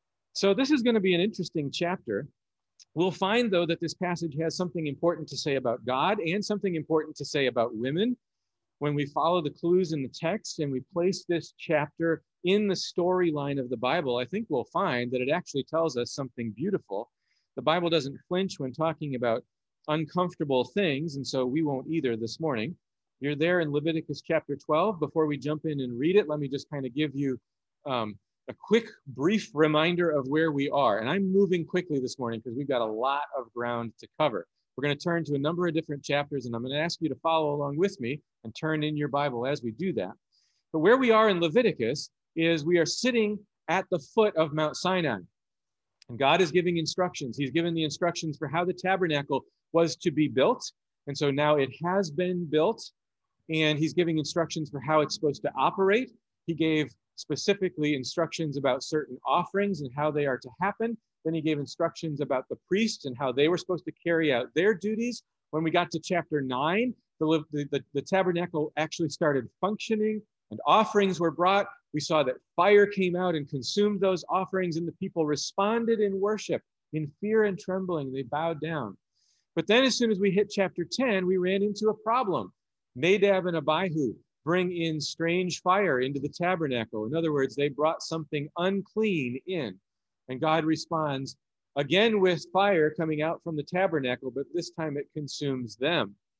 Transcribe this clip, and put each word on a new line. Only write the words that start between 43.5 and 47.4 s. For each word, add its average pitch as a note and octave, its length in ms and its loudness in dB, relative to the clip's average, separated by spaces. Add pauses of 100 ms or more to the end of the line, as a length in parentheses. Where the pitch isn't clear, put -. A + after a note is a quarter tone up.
at F#3 200 0
the F3 100 0
foot G#3+ 380 2
of D#3+ 160 2
Mount D#3 240 0
Sinai. E3 440 0 (920)
And A#2 80 -12
God D3+ 240 6
is D3+ 100 0
giving F3 240 2
instructions. D#3 640 -4
He's C#3 120 -2